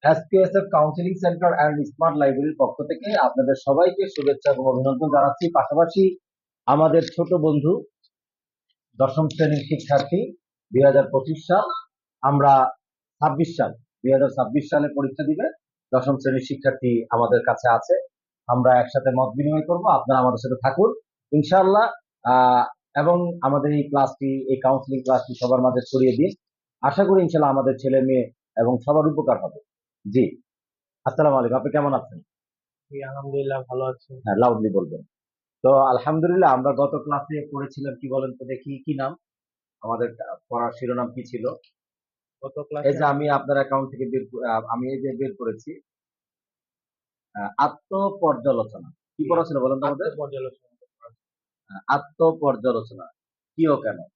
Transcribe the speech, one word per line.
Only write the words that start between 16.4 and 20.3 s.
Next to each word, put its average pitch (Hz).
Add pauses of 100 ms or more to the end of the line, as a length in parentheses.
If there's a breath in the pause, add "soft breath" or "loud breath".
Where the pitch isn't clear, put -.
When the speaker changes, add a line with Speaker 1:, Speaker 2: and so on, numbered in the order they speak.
Speaker 1:
শিক্ষার্থী 123
আমাদের 117
কাছে 123
আছে। 117 (520)
আমরা 123
একসাথে 127
মত 127
বিনিময় 151
করব, 170
আপনারা 139
আমাদের 123